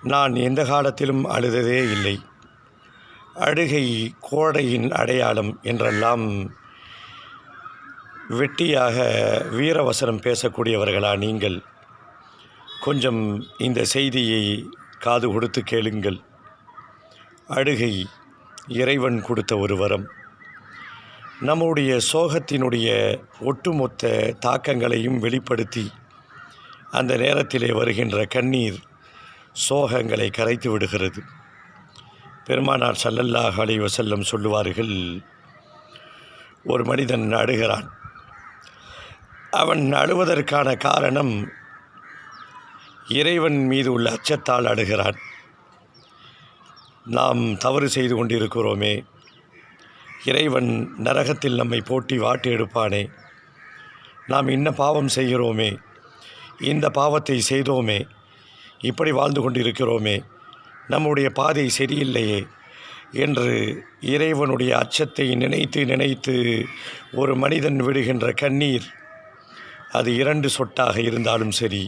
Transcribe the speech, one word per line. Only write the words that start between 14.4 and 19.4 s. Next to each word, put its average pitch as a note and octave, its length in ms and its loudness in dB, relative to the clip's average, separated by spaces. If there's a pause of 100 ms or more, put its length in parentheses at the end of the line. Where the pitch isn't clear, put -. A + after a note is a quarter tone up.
காது A#2+ 320 2
கொடுத்து A2+ 320 -2
கேளுங்கள். G#2+ 560 -2 (1300)
அழுகை A#2+ 440 0 (800)
இறைவன் B2+ 480 0
கொடுத்த A2 360 -2